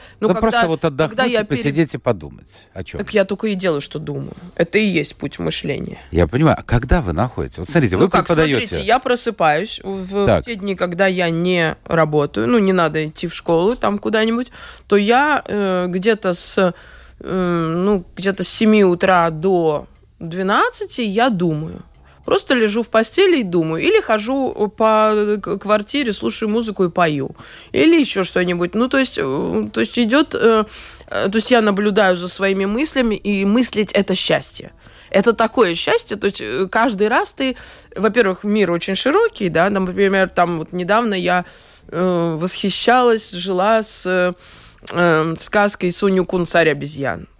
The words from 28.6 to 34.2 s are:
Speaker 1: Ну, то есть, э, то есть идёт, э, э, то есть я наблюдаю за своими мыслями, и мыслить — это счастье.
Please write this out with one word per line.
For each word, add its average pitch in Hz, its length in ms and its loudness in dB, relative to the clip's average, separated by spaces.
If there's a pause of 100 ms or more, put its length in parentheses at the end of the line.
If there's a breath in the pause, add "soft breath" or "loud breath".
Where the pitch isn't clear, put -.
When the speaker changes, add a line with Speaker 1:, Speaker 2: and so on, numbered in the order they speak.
Speaker 1:
Ну, 233 140 0
то 269 100 0
есть, 262 200 -2
э, 170 520 -4
то 220 100 -2
есть - 180 -4
идёт, 247 360 0
э, 220 300 2 (460 loud breath)
э, 110 200 -2
то 202 60 -2
есть 220 140 0
я 247 100 6
наблюдаю 202 560 2
за 175 120 -8
своими 196 360 -2
мыслями, 233 500 0
и 196 300 -2
мыслить — 214 500 0
это 196 200 2
счастье. - 560 -4 (400 loud breath)